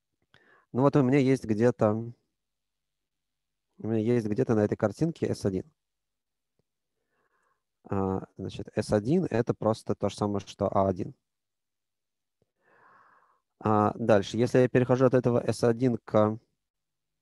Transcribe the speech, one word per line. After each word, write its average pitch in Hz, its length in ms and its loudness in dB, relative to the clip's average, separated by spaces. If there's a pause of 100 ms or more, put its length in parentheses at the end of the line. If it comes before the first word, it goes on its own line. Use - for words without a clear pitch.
(720)
Ну 117 100 0
вот 139 140 4
у 147 60 6
меня 131 160 4
есть 131 280 2
где-то, 113 680 0 (1700)
у - 80 -10
меня 110 120 -2
есть 113 280 0
где-то 113 280 0
на 107 60 2
этой 104 160 2
картинке 113 500 -2
S 110 180 -6
один. 95 260 -4 (2250)
А, 98 380 -4 (100)
значит, 95 380 -12
S 104 180 -4
один — 123 380 0
это 113 240 -2
просто 107 400 -4
то 101 140 -4
же - 80 -6
самое, 101 280 -4
что - 220 -6
А 98 220 0
один. 92 260 -6 (2500)
А 107 340 2
дальше, 110 420 2
если 120 220 0
я 127 100 4
перехожу 127 380 2
от 123 80 2
этого 120 320 2
S - 160 -4
один 120 360 0
к 107 400 0 (840)